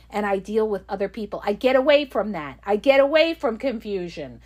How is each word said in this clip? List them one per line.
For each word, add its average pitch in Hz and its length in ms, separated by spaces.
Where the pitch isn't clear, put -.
and 208 120
I 202 140
deal 220 320
with 190 180
other 196 220
people. 202 340
I 208 100
get 254 220
away 285 300
from 214 280
that. 151 300
I 208 120
get 269 240
away 311 340
from 233 240
confusion. 180 880